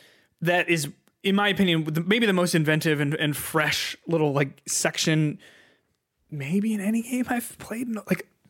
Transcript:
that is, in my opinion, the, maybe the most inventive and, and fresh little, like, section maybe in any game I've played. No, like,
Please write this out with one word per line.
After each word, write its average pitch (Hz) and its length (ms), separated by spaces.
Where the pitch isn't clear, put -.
that 170 280
is, 156 200
in 196 120
my 208 140
opinion, 175 340
the, 156 180
maybe 214 240
the 202 80
most 180 220
inventive 156 440
and, 147 160
and 139 220
fresh - 580
little, 156 260
like, 139 340
section 156 720
maybe 175 440
in 208 80
any 220 200
game 247 280
I've 240 300
played. 240 280
No, 220 200
like, - 200